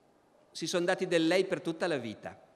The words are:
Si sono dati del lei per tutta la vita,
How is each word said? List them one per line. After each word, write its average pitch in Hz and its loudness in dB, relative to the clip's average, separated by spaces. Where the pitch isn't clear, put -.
Si - -6
sono 175 0
dati 185 0
del 165 4
lei 185 4
per 180 -4
tutta 170 -4
la 156 0
vita, 104 -10